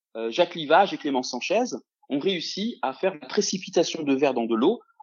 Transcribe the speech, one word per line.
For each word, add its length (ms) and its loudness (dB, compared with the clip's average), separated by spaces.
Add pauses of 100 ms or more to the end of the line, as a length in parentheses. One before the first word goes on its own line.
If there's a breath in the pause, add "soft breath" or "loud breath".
(160)
Euh, 160 -4
Jacques 240 2
Livage 380 4
et 40 -6
Clément 260 0
Sanchez 400 -2 (460)
ont 100 -2
réussi 600 -4
à 120 -2
faire 200 -2
une 140 -18
précipitation 760 -2
de 120 2
verre 180 2
dans 120 -2
de 100 0
l'eau 240 2 (240 soft breath)